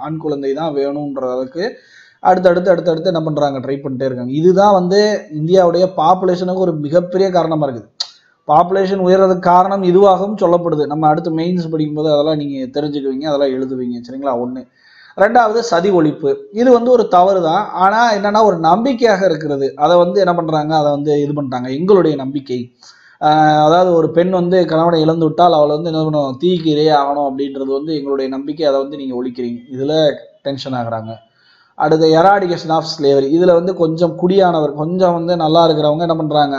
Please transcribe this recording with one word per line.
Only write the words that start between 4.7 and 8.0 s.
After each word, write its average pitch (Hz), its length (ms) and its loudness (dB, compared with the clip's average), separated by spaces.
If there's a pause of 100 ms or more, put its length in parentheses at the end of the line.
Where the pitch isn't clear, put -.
வந்து 180 240 0 (380)
இந்தியாவுடைய 175 440 2 (160)
பாப்புலேஷனுக்கு 180 640 0
ஒரு 170 60 0 (140)
மிகப்பெரிய 175 440 0
காரணமா 160 360 0
இருக்குது. 117 220 -8 (600)